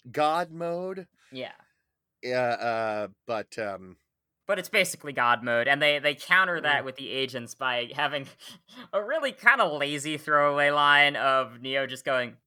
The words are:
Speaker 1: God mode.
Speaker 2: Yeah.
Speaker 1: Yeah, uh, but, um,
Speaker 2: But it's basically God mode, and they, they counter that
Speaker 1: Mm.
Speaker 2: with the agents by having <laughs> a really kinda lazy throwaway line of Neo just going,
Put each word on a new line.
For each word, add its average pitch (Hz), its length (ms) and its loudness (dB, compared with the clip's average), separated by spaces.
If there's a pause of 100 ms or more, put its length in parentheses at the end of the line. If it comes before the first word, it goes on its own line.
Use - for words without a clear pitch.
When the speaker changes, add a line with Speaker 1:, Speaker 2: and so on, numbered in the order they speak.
(120)
Speaker 1:
God 160 400 0
mode. 175 560 -8 (240)
Speaker 2:
Yeah. 131 220 -10 (680)
Speaker 1:
Yeah, 123 280 -2 (100)
uh, 110 480 -2 (200)
but, 107 320 -6
um, 95 380 -8 (500)
Speaker 2:
But 190 120 0
it's 180 100 -10
basically 175 440 -2
God 120 300 2
mode, 120 240 0
and 139 140 2
they, 147 180 4
they 147 140 0
counter 180 480 2
that 143 220 0
Speaker 1:
Mm. - 20 -10
Speaker 2:
with 131 120 -10
the 135 120 -12
agents 131 460 -6
by 123 400 -2
having 139 320 -2 (320)
<laughs> - 340 -16
a 208 100 0
really 269 280 -4
kinda 233 360 4
lazy 147 500 -4
throwaway 147 520 4
line 143 460 6
of 127 460 0
Neo 135 260 -2
just 123 180 -12
going, 123 420 -2